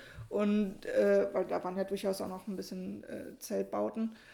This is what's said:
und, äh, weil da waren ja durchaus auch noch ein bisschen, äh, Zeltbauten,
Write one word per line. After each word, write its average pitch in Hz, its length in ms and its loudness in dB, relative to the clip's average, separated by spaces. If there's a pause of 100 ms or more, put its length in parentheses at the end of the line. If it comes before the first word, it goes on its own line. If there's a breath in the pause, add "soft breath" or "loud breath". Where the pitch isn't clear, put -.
(280 loud breath)
und, 208 560 2
äh, 202 480 6
weil 190 140 2
da 180 180 -2
waren 185 140 -2
ja 196 60 0
durchaus 196 360 -2
auch 196 80 -4
noch 185 180 -8
ein 190 100 -4
bisschen, 190 480 -8
äh, - 340 -12
Zeltbauten, 214 760 -2 (200 loud breath)